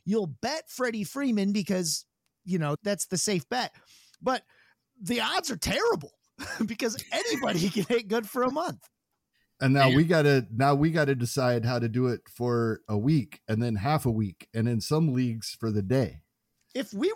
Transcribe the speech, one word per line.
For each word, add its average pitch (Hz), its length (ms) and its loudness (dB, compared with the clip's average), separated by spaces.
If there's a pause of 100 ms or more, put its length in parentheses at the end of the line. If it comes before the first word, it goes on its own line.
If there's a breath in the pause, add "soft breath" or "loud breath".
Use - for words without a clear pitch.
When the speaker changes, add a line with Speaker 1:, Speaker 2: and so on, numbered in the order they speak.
Speaker 1:
You'll 202 220 0 (140)
bet 294 260 -4
Freddie 233 360 -4
Freeman 214 500 0
because, 180 520 -2 (380)
you 185 140 -2
know, 151 260 -2
that's 202 220 -2
the 185 120 -4
safe 185 300 -2
bet. 240 260 -4 (480 loud breath)
But 254 220 -2 (580 soft breath)
the 220 200 -2
odds 277 280 -2
are 233 80 -6
terrible 269 540 0 (280)
<laughs> - 260 -6
because 226 360 -4 (120)
anybody 240 560 -2
can 190 180 -2
hit 233 220 -2
good 220 200 -4
for 247 140 -4
a 254 80 0
month. 294 300 -6 (800)
Speaker 2:
And 135 120 4
now 139 160 6
Speaker 3:
Yeah. 127 80 4
Speaker 2:
we 160 80 6
gotta, 143 500 4
now 139 180 4
we 147 160 4
gotta 151 260 2
decide 120 500 0
how 123 140 0
to 117 100 0
do 123 180 0
it 120 220 -2
for 117 580 0
a 107 100 0
week 127 480 2
and 110 160 0
then 120 140 0
half 147 300 0
a 131 40 2
week 110 440 -2
and 113 160 0
in 117 100 0
some 151 340 2
leagues 120 460 -2
for 113 100 -2
the 104 120 0
day. 95 400 0 (520)
Speaker 1:
If 247 200 -6
we 262 220 0